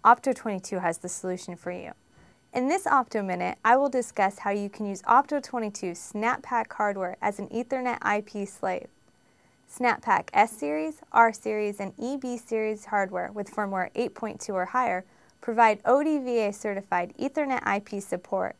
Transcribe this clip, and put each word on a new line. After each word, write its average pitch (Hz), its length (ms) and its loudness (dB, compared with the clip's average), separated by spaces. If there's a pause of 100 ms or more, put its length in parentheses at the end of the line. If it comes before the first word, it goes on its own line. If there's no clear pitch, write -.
Opto 247 280 6
twenty-two 190 460 -4
has 170 200 -2
the 180 100 -8
solution 180 480 -6
for - 120 -8
you. 180 220 -10 (640)
In 254 160 0
this 370 160 0
Opto 226 400 2
Minute, 180 400 -4
I 233 100 8
will 277 140 4
discuss 208 500 0
how 208 120 -2
you 202 180 -2
can 208 160 -8
use 196 160 -6
Opto 277 420 4
twenty-two 208 520 -6
Snap - 480 -2
Pack 226 280 -2
hardware 196 500 -2
as 208 180 -2
an 202 100 -8
Ethernet 247 520 -2
I 208 200 0
P 208 240 -8
slave. - 420 -6 (800)
Snap 240 340 0
Pack - 320 2
S 220 200 6
series, 302 480 -4 (100)
R 226 220 6
series, 214 480 -4
and 190 100 -6 (100)
E 254 140 -4
B 254 220 -6
series 220 480 -4
hardware 196 480 -2
with 208 200 -8
firmware 196 420 -2
eight - 200 -2
point - 240 -8
two - 140 -8
or 185 140 0
higher 214 360 0 (380)
provide 220 420 4
O 262 220 6
D 302 140 2
V 247 200 0
A 208 140 0
certified 196 680 -4
Ethernet 269 440 -2
I 202 180 0
P 202 180 -8
support. 185 600 -4